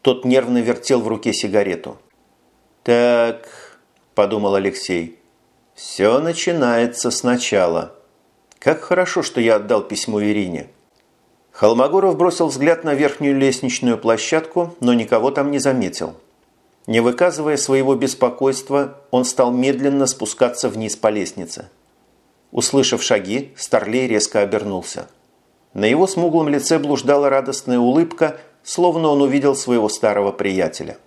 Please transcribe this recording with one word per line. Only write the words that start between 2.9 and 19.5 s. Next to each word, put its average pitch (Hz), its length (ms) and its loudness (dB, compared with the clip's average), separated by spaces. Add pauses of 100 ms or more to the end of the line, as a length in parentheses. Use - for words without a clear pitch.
подумал 101 420 2
Алексей, 95 640 -4 (560)
"все 110 460 0
начинается 131 880 0
сначала. 98 880 -2 (640)
Как 156 200 0
хорошо, 180 420 0
что - 180 -4
я 113 140 4
отдал 104 260 0
письмо 104 400 -6
Ирине". 95 460 -2 (840)
Холмогоров 151 640 4
бросил 170 320 2
взгляд 147 360 2
на 156 100 0
верхнюю 143 420 0
лестничную 127 640 0
площадку, 160 800 -2
но 123 140 2
никого 117 380 2
там 143 180 -2
не 143 80 -2
заметил. 123 560 -2 (720)
Не 113 140 2
выказывая 147 580 0
своего 135 380 2
беспокойства, 135 1040 -2 (100)
он 127 160 2
стал 123 260 2